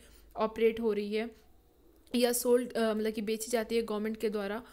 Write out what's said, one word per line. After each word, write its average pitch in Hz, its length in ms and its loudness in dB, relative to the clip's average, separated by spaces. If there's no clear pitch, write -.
ऑपरेट 220 440 2
हो 226 120 0
रही 208 220 -2
है 226 160 -2
या 240 180 4
सोल्ड, 247 400 2
अ, 226 220 2
मतलब 214 180 0
कि 220 100 -6
बेची 220 280 -4
जाती 226 260 0
है 233 60 2
गवर्नमेंट 214 340 -4
के 220 140 -2
द्वारा 208 320 -4